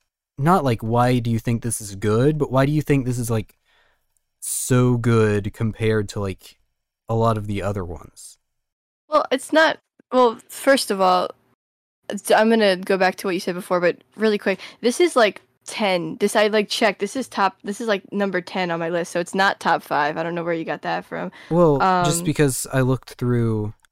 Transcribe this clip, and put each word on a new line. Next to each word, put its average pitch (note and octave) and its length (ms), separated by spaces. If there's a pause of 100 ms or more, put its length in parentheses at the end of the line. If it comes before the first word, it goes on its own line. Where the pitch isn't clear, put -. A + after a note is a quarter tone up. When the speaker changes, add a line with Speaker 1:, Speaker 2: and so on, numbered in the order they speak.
(400)
Speaker 1:
not, D#3+ 240
like, A#2+ 180
why A#2+ 380
do A#2 100
you A2+ 80
think A#2 240
this A#2 180
is G2+ 160
good, A#2 440
but C#3 120
why C3 140
do D3 60
you D3+ 100
think C#3 240
this B2 140
is, A#2 100
like, A2 300 (800)
so B2 580
good A2 560
compared A2 560
to, - 100
like, F#2+ 400 (480)
a A2+ 60
lot A2+ 240
of G#2 80
the G2 160
other G2 240
ones? - 540 (680)
Speaker 2:
Well, D4+ 240
it's C4+ 220
not, D#4 240 (340)
well, B3 280 (100)
first - 400
of G3 120
all, F#3 280 (800)
it's, G3+ 220
I'm G#3+ 180
gonna G#3+ 260
go F#3+ 220
back F#3 200
to - 100
what F3+ 80
you F#3 40
said F#3 140
before, F3+ 260
but E3+ 180 (180)
really G#3 240
quick, F#3+ 200 (220)
this A#3+ 180
is, F4 160
like, A3 280 (220)
ten. F3+ 520
This, - 180
I, G#3+ 120
like, G#3 200
checked. - 320
This - 160
is C4 120
top, G3 360
this G3+ 160
is, A#3 80
like, G3+ 240
number G3 300
ten F3+ 300
on E3 80
my E3 100
list, F3 220
so F3 80
it's F3+ 160
not F#3+ 240
top - 240
five. D3 340
I E3 60
don't E3+ 100
know E3+ 100
where E3+ 120
you E3 100
got D#3+ 160
that F3 240
from. F3 260 (200)
Speaker 1:
Well, D#3+ 260 (260)
just E3+ 180
Speaker 2:
Um, F3 40
Speaker 1:
because D3 480
I C3+ 80
looked B2+ 320
through, A2+ 640 (160)